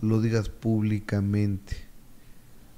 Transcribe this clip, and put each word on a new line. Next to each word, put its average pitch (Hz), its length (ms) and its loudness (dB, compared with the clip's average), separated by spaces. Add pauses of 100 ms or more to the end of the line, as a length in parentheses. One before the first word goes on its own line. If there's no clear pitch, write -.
lo 110 200 4
digas 110 280 2
públicamente. 104 1300 0 (1000)